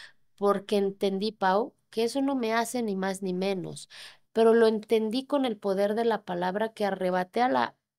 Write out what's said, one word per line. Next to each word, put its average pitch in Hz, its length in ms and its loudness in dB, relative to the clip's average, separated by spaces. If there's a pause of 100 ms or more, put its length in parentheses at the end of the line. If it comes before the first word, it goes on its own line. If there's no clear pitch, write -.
(360)
porque 202 400 0
entendí, 196 560 0
Pau, 202 420 0 (160)
que 226 140 -2
eso 233 180 -2
no 277 140 0
me 226 180 -2
hace 233 280 -2
ni 208 140 -2
más 190 260 -4
ni 185 120 -4
menos, 180 540 -6 (440)
pero 226 220 6
lo 226 120 6
entendí 220 600 0
con 277 200 0
el 220 100 -4
poder 202 380 0
de 233 100 -2
la 214 200 0
palabra 185 500 -4
que 208 100 -4
arrebaté 185 580 -2
a 254 60 2
la - 280 0 (220)